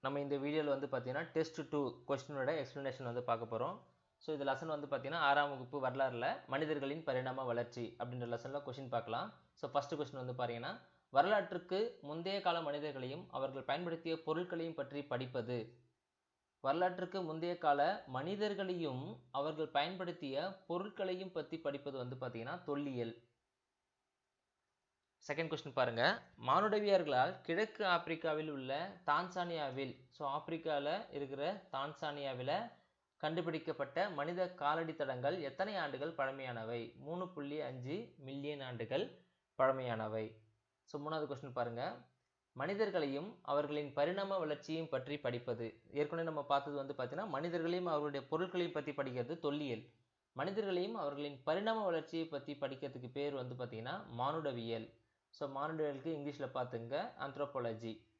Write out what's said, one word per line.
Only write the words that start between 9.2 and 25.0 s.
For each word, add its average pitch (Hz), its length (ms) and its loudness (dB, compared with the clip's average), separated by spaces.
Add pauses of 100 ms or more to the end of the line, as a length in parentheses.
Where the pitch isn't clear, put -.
So, - 160 -6
ஃபர்ஸ்ட் 139 260 2
கொஸ்டின் 139 300 -4
வந்து 127 120 -4
பாத்தீங்கன்னா, 120 360 -2 (400)
வரலாற்றுக்கு 190 880 4
முந்தைய 170 400 -2
கால 170 200 2
மனிதர்களையும் 143 680 -2
அவர்கள் 135 340 -2
பயன்படுத்திய 165 600 0
பொருட்களையும் 165 500 0
பற்றி 139 300 -4
படிப்பது. 123 560 -2 (1040)
வரலாற்றுக்கு 180 580 2
முந்தைய 165 360 -2
கால 151 500 6
மனிதர்களையும் 180 960 0 (280)
அவர்கள் 151 360 0
பயன்படுத்திய 170 1000 0
பொருட்களையும் 185 640 -2
பத்தி 160 280 -4
படிப்பது 139 380 -4
வந்து 123 180 -4
பாத்தீங்கன்னா, 127 480 -6
தொல்லியல். 135 520 -2 (2000)